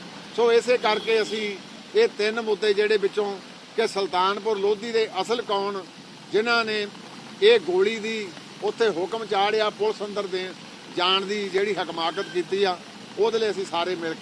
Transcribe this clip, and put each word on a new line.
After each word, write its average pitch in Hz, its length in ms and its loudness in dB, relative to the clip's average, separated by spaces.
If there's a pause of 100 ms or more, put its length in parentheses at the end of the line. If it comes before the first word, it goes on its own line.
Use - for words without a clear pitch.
(360)
ਸੋ 233 160 4
ਇਸੇ 233 260 4
ਕਰਕੇ 220 440 2
ਅਸੀਂ 208 340 -4 (400)
ਇਹ 226 120 6 (100)
ਤਿੰਨ 220 240 0
ਮੁੱਦੇ 214 320 2
ਜਿਹੜੇ 208 240 4
ਵਿੱਚੋਂ 196 280 0 (500)
ਕਿ 220 120 2
ਸੁਲਤਾਨਪੁਰ 196 720 0
ਲੋਧੀ 208 340 0
ਦੇ 220 160 2 (140)
ਅਸਲ 220 200 0
ਕੌਣ 202 380 -2 (520)
ਜਿਨ੍ਹਾਂ 233 340 2
ਨੇ 214 200 -2 (560)
ਇਹ 220 180 10
ਗੋਲੀ 190 400 2
ਦੀ 214 280 -4 (360)
ਉੱਥੇ 214 260 2
ਹੁਕਮ 190 360 -4
ਚਾੜਿਆ, 208 440 2
ਪੁਲਿਸ 208 320 -2
ਅੰਦਰ 202 260 -4
ਦੇ 185 200 -4 (500)
ਜਾਣ 190 280 4
ਦੀ 202 240 -2
ਜਿਹੜੀ 196 260 0
ਹਕਮਾਕਤ 165 580 -4
ਕੀਤੀ 180 300 0
ਆ, 180 140 2 (420)
ਉਹਦੇ 220 200 4
ਲਈ 220 100 0
ਅਸੀਂ 190 160 -4
ਸਾਰੇ 170 300 -2
ਮਿਲ 165 260 -4